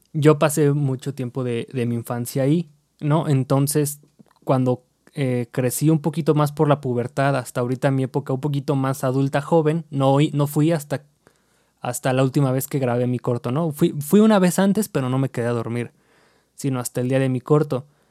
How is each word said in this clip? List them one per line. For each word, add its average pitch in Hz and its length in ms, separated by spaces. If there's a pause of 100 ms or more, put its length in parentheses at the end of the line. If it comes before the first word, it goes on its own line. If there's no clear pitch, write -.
(120)
yo 151 260
pasé 151 340
mucho 135 420
tiempo 127 300
de, 117 280
de 123 140
mi 120 80
infancia 120 480
ahí, 156 280 (300)
¿no? 151 280
Entonces, 139 720 (440)
cuando, 127 400 (300)
eh, 123 360
crecí 135 400
un 160 100
poquito 156 340
más 147 180
por 151 160
la 143 120
pubertad, 135 560
hasta 127 240
ahorita 123 300
mi 135 140
época 139 280
un 131 80
poquito 143 360
más 135 280
adulta, 139 380
joven, 160 480
no, 139 260 (160)
no 143 140
fui 151 260
hasta, 147 320 (760)
hasta 123 320
la 131 100
última 135 300
vez 131 140
que 147 120
grabé 123 280
mi 123 120
corto, 120 340
¿no? 160 200
Fui, 165 280
fui 190 200
una 214 180
vez 180 200
antes, 196 300
pero 131 200
no 131 100
me 135 120
quedé 117 160
a 120 60
dormir, 117 400 (640)
sino 131 260
hasta 123 200
el 123 80
día 131 100
de 131 100
mi 127 120
corto. 147 460 (240)